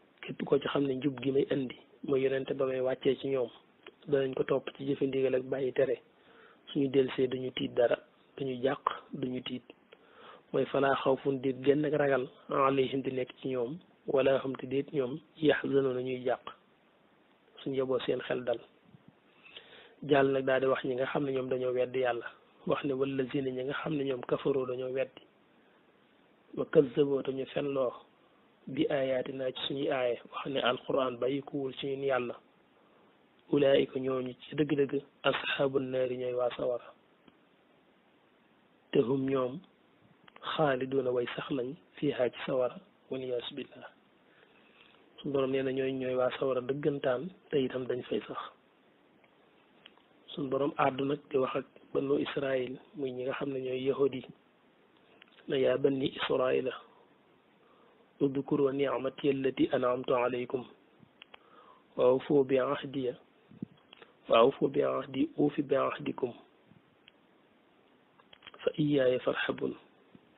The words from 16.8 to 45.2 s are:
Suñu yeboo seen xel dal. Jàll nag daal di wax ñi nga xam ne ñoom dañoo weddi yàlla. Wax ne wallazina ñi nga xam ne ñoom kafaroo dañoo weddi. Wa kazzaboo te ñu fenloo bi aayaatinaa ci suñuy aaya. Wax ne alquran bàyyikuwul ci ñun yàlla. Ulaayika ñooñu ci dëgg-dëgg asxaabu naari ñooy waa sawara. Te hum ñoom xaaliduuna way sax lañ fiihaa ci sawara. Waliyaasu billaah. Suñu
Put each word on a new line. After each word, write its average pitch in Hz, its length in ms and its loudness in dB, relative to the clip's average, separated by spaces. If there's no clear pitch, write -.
Suñu 139 120 -4
yeboo 131 240 0
seen 127 220 -2
xel 127 220 -4
dal. 120 160 -2
Jàll 139 240 6
nag 135 140 0
daal 131 160 4
di 135 60 2
wax 127 180 2
ñi 131 100 -2
nga 131 100 0
xam 147 200 -2
ne 135 60 -2
ñoom 131 180 -2
dañoo 127 240 -2
weddi 123 260 -2
yàlla. 120 260 -2
Wax - 160 -2
ne 139 100 0
wallazina 135 560 -2
ñi 127 140 -4
nga 139 100 -4
xam 160 220 -4
ne 139 80 0
ñoom 131 180 -2
kafaroo 135 440 0
dañoo 127 280 -4
weddi. 131 280 -4
Wa 139 80 -2
kazzaboo 139 580 4
te 139 80 -4
ñu 131 140 -4
fenloo 139 480 -2
bi 139 220 0
aayaatinaa 131 600 -2
ci - 160 -8
suñuy 143 240 -2
aaya. 127 280 0
Wax - 160 -8
ne 135 120 -2
alquran 127 580 0
bàyyikuwul 135 580 -2
ci - 120 -6
ñun 139 160 -4
yàlla. 123 320 0
Ulaayika 139 500 6
ñooñu 131 420 -2
ci - 140 -12
dëgg-dëgg 143 460 2
asxaabu 135 560 2
naari 127 380 -2
ñooy 127 160 -4
waa 123 240 2
sawara. 127 260 -2
Te 151 80 4
hum 135 300 2
ñoom 131 300 0
xaaliduuna 131 560 2
way 123 140 2
sax - 160 -8
lañ 131 220 -4
fiihaa 127 340 0
ci - 160 -14
sawara. 127 300 0
Waliyaasu 127 460 -6
billaah. 123 320 -12
Suñu 147 160 -8